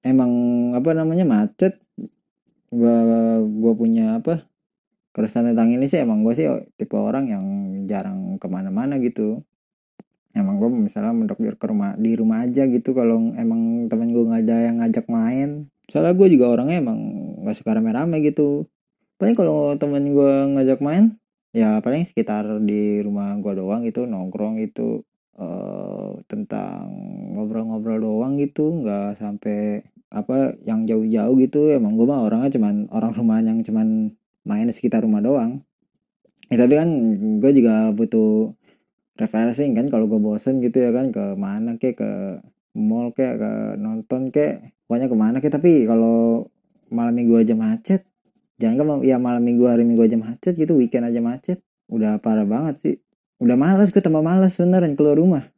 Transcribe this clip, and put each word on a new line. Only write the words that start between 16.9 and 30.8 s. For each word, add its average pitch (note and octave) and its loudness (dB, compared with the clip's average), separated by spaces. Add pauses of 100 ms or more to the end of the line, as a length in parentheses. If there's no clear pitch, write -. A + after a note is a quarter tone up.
nggak G#2 -4
suka A2 0
rame-rame C3+ 0
gitu. D3 0 (540)
Paling G#3+ 2
kalau D3+ 2
temen C#3+ 0
gua C#3 4
ngajak C3 2
main, G3 4 (400)
ya G#2+ 2
paling C3+ -2
sekitar G#2+ -4
di G#2 0
rumah G2+ -4
gua G2 -6
doang G2+ -4
gitu, A2+ -4
nongkrong G#2 -6
gitu, A#2 -6 (320)
eh, G1+ -10 (160)
tentang G1+ -10 (460)
ngobrol-ngobrol A2 -4
doang A#2 -2
gitu, D3+ -2
nggak G2+ -4
sampai, G#2 -6 (240)
apa, B2+ -2
yang A2 -2